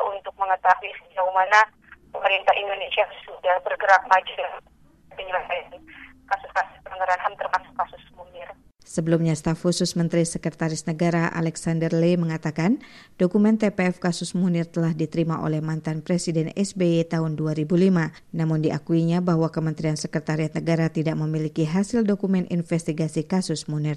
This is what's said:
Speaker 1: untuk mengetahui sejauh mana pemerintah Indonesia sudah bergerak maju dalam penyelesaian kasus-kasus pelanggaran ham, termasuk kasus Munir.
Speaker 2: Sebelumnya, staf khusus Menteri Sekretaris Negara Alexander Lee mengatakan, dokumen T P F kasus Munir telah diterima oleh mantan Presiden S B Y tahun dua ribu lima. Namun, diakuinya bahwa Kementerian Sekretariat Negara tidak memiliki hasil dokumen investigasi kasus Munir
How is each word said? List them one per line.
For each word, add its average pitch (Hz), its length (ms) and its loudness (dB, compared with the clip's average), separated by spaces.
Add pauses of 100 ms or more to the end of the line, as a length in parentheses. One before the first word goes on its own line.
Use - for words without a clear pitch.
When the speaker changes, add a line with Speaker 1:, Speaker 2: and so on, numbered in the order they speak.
Speaker 1:
untuk 196 320 -8
mengetahui 190 560 2 (160)
sejauh 185 240 0
mana 202 320 6 (480)
pemerintah 196 400 2
Indonesia 196 480 -2 (240)
sudah 185 400 0
bergerak 190 400 4
maju 190 320 2
dalam 185 240 -8 (560)
penyelesaian 180 640 -8 (460)
kasus-kasus - 560 -6
pelanggaran 185 400 -2
ham, - 160 -4
termasuk - 320 -4
kasus - 400 -8
Munir. 180 400 -18 (320)
Speaker 2:
Sebelumnya, 165 480 0
staf 160 320 -2
khusus 175 320 0
Menteri 170 320 2
Sekretaris 160 560 -6
Negara 170 480 0
Alexander 165 560 -2
Lee 170 320 2
mengatakan, 160 640 0 (320)
dokumen 208 400 4
T 214 160 2
P 185 160 0
F 180 160 -2
kasus 175 320 -2
Munir 175 320 2
telah 165 240 0
diterima 160 480 -2
oleh 156 240 -2
mantan 156 400 -4
Presiden 165 560 -2
S 196 160 -4
B 170 240 2
Y 165 80 0
tahun 160 320 -2
dua 156 160 -2
ribu 156 240 2
lima. 175 320 4 (240)
Namun, 160 240 0
diakuinya 165 640 2
bahwa 165 240 2
Kementerian 160 480 -2
Sekretariat 156 560 -4
Negara 160 400 0
tidak 160 240 -2
memiliki 156 480 -2
hasil 196 400 0
dokumen 190 480 2
investigasi 165 720 -2
kasus 165 480 -2
Munir 151 260 -2